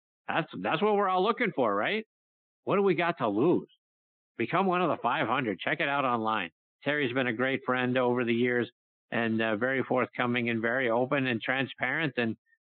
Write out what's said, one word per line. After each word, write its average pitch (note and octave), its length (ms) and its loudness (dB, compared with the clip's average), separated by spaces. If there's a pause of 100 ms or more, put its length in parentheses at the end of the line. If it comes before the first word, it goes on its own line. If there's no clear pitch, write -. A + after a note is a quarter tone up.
(280)
That's, D3 200 -2 (140)
that's C3+ 180 0
what G#3+ 140 2
we're G3+ 140 2
all F#3 160 2
looking A#3 320 0
for, A2+ 180 2
right? D#3+ 320 -2 (580)
What D3 120 0
do G3+ 60 4
we G3 120 4
got E3+ 240 0
to A#2+ 100 0
lose? A2+ 400 2 (720)
Become D#3+ 280 0
one F3+ 140 2
of F3 100 2
the A#2 120 -2
five C3+ 240 0
hundred. A2+ 320 0
Check C#3 220 -4
it D#3 80 0
out C#3 160 0
online. A2 460 -2 (340)
Terry's C#3+ 280 0
been B2+ 140 0
a B2 60 0
great B2+ 340 0
friend B2+ 320 0
over B2 260 2
the A#2 100 2
years B2 360 2 (400)
and, A2+ 320 0
uh, A2+ 140 0
very B2+ 260 0
forthcoming B2 680 -2
and A2+ 120 -2
very A#2+ 260 0
open C3 380 0
and A#2 140 -2
transparent. C3+ 760 -2
And, A2+ 200 0 (280)